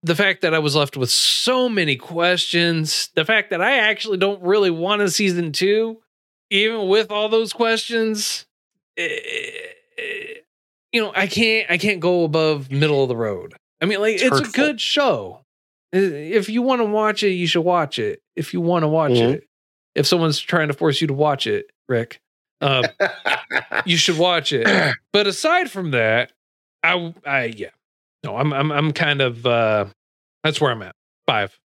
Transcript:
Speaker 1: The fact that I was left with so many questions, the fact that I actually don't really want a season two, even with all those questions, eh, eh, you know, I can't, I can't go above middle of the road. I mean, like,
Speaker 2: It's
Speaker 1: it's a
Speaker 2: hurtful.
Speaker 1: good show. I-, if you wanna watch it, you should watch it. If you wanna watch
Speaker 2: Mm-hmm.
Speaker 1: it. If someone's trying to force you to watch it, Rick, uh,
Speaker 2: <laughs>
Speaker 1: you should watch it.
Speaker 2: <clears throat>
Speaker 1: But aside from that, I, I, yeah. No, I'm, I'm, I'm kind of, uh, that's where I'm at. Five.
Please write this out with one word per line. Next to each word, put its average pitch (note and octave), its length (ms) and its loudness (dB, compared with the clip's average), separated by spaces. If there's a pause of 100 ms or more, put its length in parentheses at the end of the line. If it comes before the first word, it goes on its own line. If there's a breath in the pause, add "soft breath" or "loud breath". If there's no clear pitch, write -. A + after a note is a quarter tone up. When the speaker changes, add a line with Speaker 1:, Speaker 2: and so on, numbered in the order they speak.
Speaker 1:
The E3 120 0
fact F#3+ 260 0
that D#3+ 120 2
I D#3+ 60 4
was D3 160 0
left C#3+ 200 0
with B2+ 140 -2
so - 580 2
many F3 280 0
questions, E3+ 1200 0
the D#3+ 100 2
fact G#3 240 0
that F3 120 -2
I B3 180 2
actually G#3+ 380 -2
don't G3 260 -2
really F#3+ 280 4
want F#3 300 0
a G3+ 80 2
season F3 420 0
two, A3 500 0 (500)
even G#3+ 360 0
with G3+ 240 2
all G#3 180 -2
those A3+ 220 0
questions, A3+ 960 -2 (520)
eh, E3+ 100 -4 (920)
eh, - 360 -10 (580)
you A#3 100 0
know, G#3 140 -4
I G3 120 0
can't, A3 440 0
I F3 60 0
can't G3 220 -2
go F3 240 2
above D3+ 480 0
middle C#3+ 320 2
of B2+ 60 0
the B2 60 -2
road. A2 400 -6 (260)
I D#3+ 40 0
mean, G3 140 0
like, G#3+ 160 2
Speaker 2:
It's F3+ 80 0
Speaker 1:
it's C4 80 4
a - 120 2
Speaker 2:
hurtful. A3+ 100 -8
Speaker 1:
good C4+ 280 0
show. C#3+ 600 0 (520)
I-, F3+ 40 2
if F#3+ 520 0
you A3+ 120 0
wanna B3 240 2
watch G#3+ 380 0
it, G3+ 80 4
you F3 160 0
should E3+ 180 2
watch F3 340 0
it. G#2 220 -4 (160)
If D#3 160 -6
you F3+ 80 -2
wanna E3+ 260 2
watch D#3 240 2
Speaker 2:
Mm-hmm. B2 240 4
Speaker 1:
it. - 120 -12 (480)
If C#3+ 120 2
someone's E3 320 2
trying D#3+ 300 0
to C#3+ 40 -2
force D3 280 0
you D#3+ 60 0
to C#3 60 -2
watch C#3+ 320 0
it, G#2 220 -2 (200)
Rick, A#2 320 -2 (420)
uh, C3 260 2 (480)
Speaker 2:
<laughs> - 500 -4
Speaker 1:
you E3+ 100 2
should E3 220 2
watch E3+ 340 2
it. A#2 160 0
Speaker 2:
<clears throat> E3+ 460 0
Speaker 1:
But G3+ 140 4
aside D#4 420 0
from F#3 220 -6
that, A#2 400 2 (500)
I, E3+ 320 -2 (120)
I, C#3 180 -2 (120)
yeah. - 140 -12 (540)
No, A#2 140 -8
I'm, D3 160 0
I'm, C#3+ 180 0
I'm D3 220 0
kind D3 280 -2
of, A#2+ 240 -2
uh, A2 400 2 (580)
that's D3+ 180 -2
where C#3 100 2
I'm A2 100 -8
at. F#2 140 -16 (320)
Five. G#2 320 -2 (120)